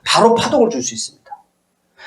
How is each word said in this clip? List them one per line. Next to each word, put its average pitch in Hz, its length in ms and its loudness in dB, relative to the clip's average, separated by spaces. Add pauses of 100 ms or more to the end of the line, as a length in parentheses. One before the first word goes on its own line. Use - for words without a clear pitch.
바로 220 300 4
파동을 247 340 0
줄 131 120 -6
수 117 120 -8
있습니다. - 300 -14 (840)